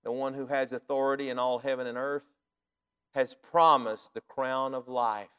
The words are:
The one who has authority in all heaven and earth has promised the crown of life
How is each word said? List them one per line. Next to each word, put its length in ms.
The 80
one 220
who 140
has 260
authority 560
in 80
all 220
heaven 260
and 100
earth 300
has 220
promised 800
the 60
crown 520
of 140
life 520